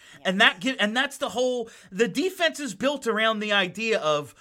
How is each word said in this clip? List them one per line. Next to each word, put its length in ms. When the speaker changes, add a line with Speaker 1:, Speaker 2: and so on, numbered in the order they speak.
Speaker 1:
Yes. 120
Speaker 2:
And 160
that 180
gi-, 200
and 160
that's 220
the 120
whole, 400
the 160
defense 520
is 160
built 320
around 320
the 120
idea 480
of 420